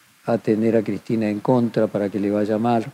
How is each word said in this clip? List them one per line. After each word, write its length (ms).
a 140
tener 360
a 80
Cristina 460
en 120
contra 460
para 220
que 100
le 120
vaya 260
mal. 380